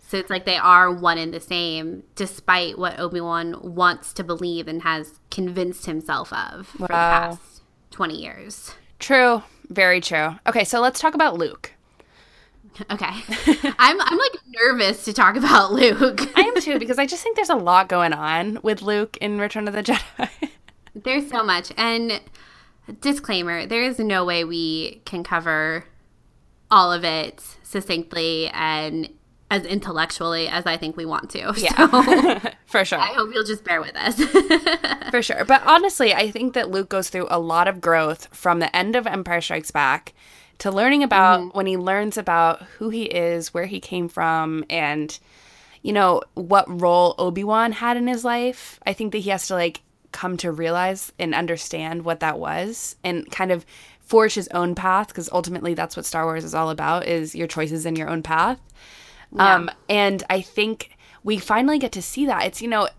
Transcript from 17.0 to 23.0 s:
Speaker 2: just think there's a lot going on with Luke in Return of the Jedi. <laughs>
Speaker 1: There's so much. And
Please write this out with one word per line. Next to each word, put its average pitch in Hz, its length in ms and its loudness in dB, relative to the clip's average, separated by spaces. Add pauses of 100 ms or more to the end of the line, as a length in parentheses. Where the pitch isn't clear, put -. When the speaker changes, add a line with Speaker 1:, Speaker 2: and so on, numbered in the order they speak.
Speaker 2:
just 349 160 -8
think 453 140 -2
there's 392 140 0
a 330 40 4
lot 185 340 4
going 175 240 2
on 165 500 -2
with 208 200 -2
Luke 208 380 -2
in 208 180 -4
Return 208 300 -4
of 202 60 -8
the 208 80 -4
Jedi. 262 460 -4 (360)
<laughs> - 300 -20
Speaker 1:
There's 269 360 -4
so 233 140 -2
much. 180 320 0
And 226 440 -2 (800)